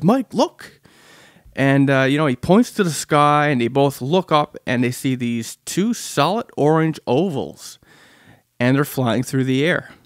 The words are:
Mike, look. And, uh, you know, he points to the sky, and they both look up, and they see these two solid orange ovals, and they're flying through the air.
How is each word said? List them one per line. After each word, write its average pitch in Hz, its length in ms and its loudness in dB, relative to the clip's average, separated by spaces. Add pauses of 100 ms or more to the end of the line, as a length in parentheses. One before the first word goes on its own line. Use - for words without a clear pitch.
Mike, 233 320 0
look. - 460 -4 (720)
And, 139 340 2
uh, 135 140 2
you 135 160 2
know, 156 80 0
he 127 100 0
points 214 360 2
to 208 120 -2
the 175 60 0
sky, 147 580 2
and 143 120 0
they 117 80 0
both 139 340 0
look 160 280 -2
up, 147 260 0 (100)
and 123 180 0
they 120 60 0
see 131 240 -4
these 120 500 -6
two 220 300 -2
solid 180 520 -2 (100)
orange 156 500 0
ovals, 123 720 -4 (800)
and 127 160 2
they're 143 80 2
flying 123 380 -2
through 131 220 -2
the 131 200 0
air. 165 260 -2 (160)